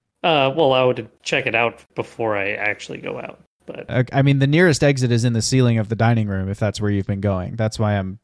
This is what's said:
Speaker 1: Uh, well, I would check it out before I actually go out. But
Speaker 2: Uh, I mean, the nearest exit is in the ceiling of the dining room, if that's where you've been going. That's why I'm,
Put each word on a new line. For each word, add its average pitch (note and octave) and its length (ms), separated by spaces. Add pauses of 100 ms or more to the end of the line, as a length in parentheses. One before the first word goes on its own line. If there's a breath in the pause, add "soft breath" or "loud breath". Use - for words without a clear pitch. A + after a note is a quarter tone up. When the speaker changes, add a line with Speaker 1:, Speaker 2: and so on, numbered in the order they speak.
(240)
Speaker 1:
Uh, D3 340
well, C#3+ 160
I C3 100
would A#2+ 240 (160)
check C3+ 220
it A2+ 100
out A#2 260 (140)
before A2+ 400
I G2+ 180
actually G#2 440
go - 220
out. - 200 (280)
But - 220
Speaker 2:
Uh, B2+ 220
I C#3 120
mean, C#3 160
the C#3 80
nearest D#3 360
exit C3 280
is A#2 120
in B2 100
the A2+ 80
ceiling B2 360
of G#2+ 100
the A2+ 80
dining A2+ 320
room, F#2+ 220
if G2 100
that's G#2 220
where G#2 80
you've G2+ 180
been G2 140
going. F#2+ 360
That's A2 200
why G#2+ 200
I'm, F#2+ 260